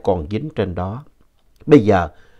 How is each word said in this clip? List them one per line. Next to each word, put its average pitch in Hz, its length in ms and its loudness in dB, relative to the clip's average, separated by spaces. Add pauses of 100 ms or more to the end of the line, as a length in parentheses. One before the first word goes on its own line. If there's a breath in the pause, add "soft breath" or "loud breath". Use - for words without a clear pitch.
còn 90 260 -2
dính 139 260 -6
trên 90 200 -4
đó. 98 280 -8 (640)
Bây 151 140 6
giờ, 92 300 2 (300 soft breath)